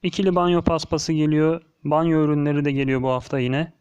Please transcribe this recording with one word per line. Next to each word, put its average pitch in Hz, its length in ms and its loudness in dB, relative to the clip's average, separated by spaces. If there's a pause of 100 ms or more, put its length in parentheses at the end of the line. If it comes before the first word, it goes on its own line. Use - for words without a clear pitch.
İkili 185 320 0
banyo 175 260 2
paspası 160 520 -2
geliyor. 151 480 2 (220)
Banyo 156 400 2
ürünleri 147 420 0
de 147 60 0
geliyor 135 300 0
bu 131 80 -2
hafta 127 300 -4
yine. 135 420 -2